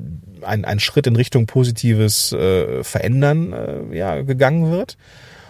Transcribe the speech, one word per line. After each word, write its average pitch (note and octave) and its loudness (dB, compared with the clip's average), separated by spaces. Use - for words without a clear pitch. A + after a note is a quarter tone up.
ein, G2+ -2
ein G#2 -2
Schritt - 2
in A#2 2
Richtung A#2+ 2
positives, A2+ 2
äh, E2+ 0
Verändern, C#3+ 0
äh, - -8
ja, F#2+ -4
gegangen C3+ 2
wird F#3 -4